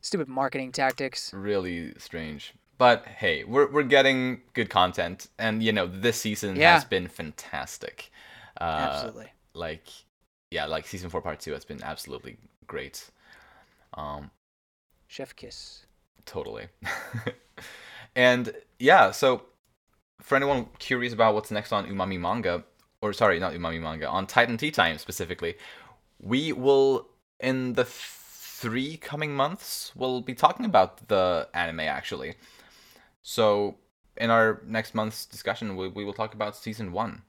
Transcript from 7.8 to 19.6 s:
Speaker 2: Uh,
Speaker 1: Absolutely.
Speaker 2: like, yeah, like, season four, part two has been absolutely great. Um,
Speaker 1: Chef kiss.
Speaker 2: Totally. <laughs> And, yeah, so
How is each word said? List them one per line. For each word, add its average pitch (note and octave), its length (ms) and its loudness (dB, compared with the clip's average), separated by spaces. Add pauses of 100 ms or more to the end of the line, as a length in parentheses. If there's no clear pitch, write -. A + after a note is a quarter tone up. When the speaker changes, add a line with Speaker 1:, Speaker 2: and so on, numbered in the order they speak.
Speaker 2:
Uh, D#2 340 -2
Speaker 1:
Absolutely. - 340 -8 (260)
Speaker 2:
like, E2 360 -12 (640)
yeah, D#2 160 -4
like, D#2 200 -6
season F2+ 240 -10
four, E2+ 100 -4
part D#2 200 -8
two D2+ 120 -10
has C#2+ 140 -10
been C#2 160 -14
absolutely C2+ 540 -12 (300)
great. C#2 440 -12 (840)
Um, D2 340 -10 (760)
Speaker 1:
Chef - 300 -14
kiss. - 500 -20 (400)
Speaker 2:
Totally. A1 400 -10 (160)
<laughs> - 1300 -12
And, B2 360 4 (260)
yeah, C3+ 320 8
so C3 320 2 (760)